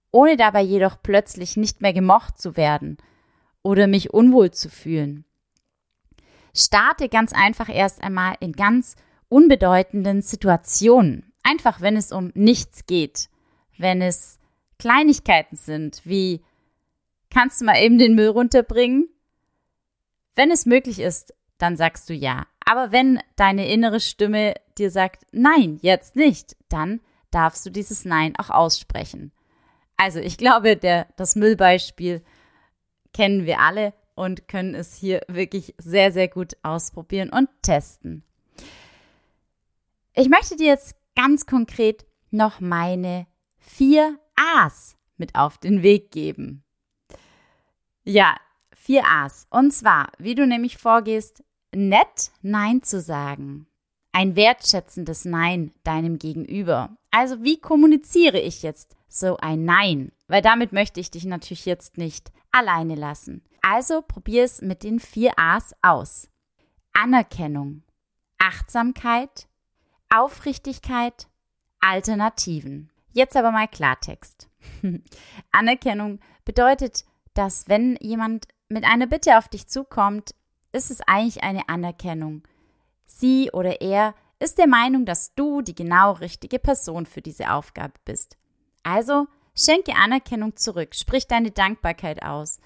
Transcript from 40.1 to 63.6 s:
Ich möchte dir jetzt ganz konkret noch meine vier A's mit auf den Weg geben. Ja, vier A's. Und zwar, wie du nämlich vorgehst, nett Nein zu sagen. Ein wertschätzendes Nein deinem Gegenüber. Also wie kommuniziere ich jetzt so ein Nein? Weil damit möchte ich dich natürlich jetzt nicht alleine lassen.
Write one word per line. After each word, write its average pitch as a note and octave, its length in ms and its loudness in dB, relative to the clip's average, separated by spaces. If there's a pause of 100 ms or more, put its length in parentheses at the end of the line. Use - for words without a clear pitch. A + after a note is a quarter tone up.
Ich C4 140 4
möchte F4+ 280 2
dir D#4 100 0
jetzt C#4 300 0 (180)
ganz C#4 320 2
konkret A3+ 580 -2 (260)
noch G#3+ 300 -2
meine F3+ 640 -6 (320)
vier D4+ 600 2 (380)
A's - 400 0 (200)
mit - 180 -12
auf D3 240 -2
den F#3 240 0
Weg G3+ 280 4
geben. C#3+ 540 -10 (1400)
Ja, G3 320 4 (380)
vier - 320 2
A's. C#3+ 440 0
Und F3+ 220 2
zwar, E3+ 460 2
wie A3+ 160 -6
du C#4 120 2
nämlich A#3+ 300 -2
vorgehst, A3 680 -2 (300)
nett G3 580 0 (100)
Nein G#3 400 -2
zu F#3+ 180 -8
sagen. C#3+ 640 -12 (460)
Ein F#3 240 -2
wertschätzendes G3 880 -2
Nein E3+ 480 -4 (120)
deinem D#3+ 340 -6
Gegenüber. D#3+ 800 -6 (140)
Also A#3+ 320 -2
wie D4+ 180 -2
kommuniziere D4+ 800 4
ich - 220 -8
jetzt - 340 -12 (120)
so - 300 -6
ein D#3+ 260 -6
Nein? E3+ 480 0 (140)
Weil G3 160 2
damit A#3 300 2
möchte G3+ 280 -4
ich F3+ 100 -14
dich E3+ 140 -16
natürlich F3+ 400 -12
jetzt F3 320 -6
nicht E3 340 -12 (200)
alleine E3+ 440 -2
lassen. D3 480 -12 (200)